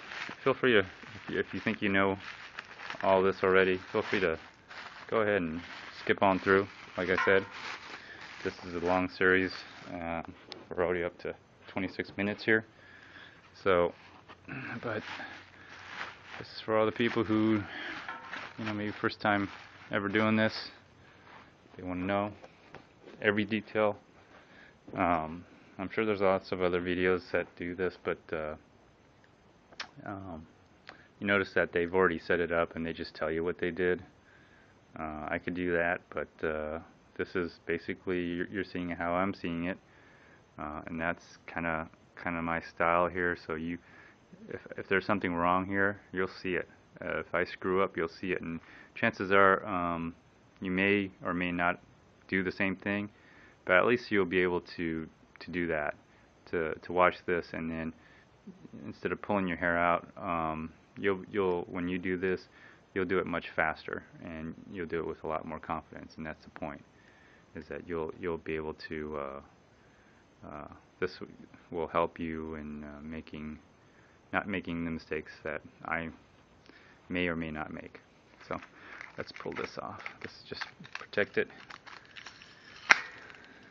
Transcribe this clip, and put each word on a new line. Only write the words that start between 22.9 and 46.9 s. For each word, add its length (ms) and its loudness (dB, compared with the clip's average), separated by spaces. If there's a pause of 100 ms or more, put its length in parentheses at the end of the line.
every 240 4
detail. 500 2 (1040)
Um, 480 2 (340)
I'm 120 -4
sure 140 2
there's 160 2
lots 300 4
of 100 -2
other 200 4
videos 400 2 (100)
that 240 0
do 200 -6
this, 280 -2
but, 160 -2 (140)
uh, 220 -4 (1500)
um, 400 -10 (760)
you 80 -2
notice 260 4
that 180 4
they've 220 2
already 240 6
set 220 2
it 120 0
up 240 2
and 100 -4
they 80 -2
just 200 -8
tell 180 -2
you 120 0
what 160 -2
they 100 0
did. 340 0 (960)
Uh, 300 -8
I 80 0
could 160 -6
do 200 -2
that, 360 2
but, 380 -4
uh, 320 -4 (360)
this 200 -4
is 300 -4
basically, 560 -2
you're, 260 -2
you're 160 -4
seeing 260 -6
how 240 -2
I'm 200 2
seeing 320 -4
it, 120 -4 (800)
uh, 300 -8
and 120 -6
that's 460 -4
kinda, 420 -2 (340)
kinda 200 -2
my 200 0
style 460 4
here. 300 0 (100)
So 80 -2
you, 220 -4 (720)
if, 120 -10 (160)
if 100 -8
there's 180 4
something 280 2
wrong 320 4
here, 340 2 (120)
you'll 160 0
see 280 -4
it. 120 -2 (320)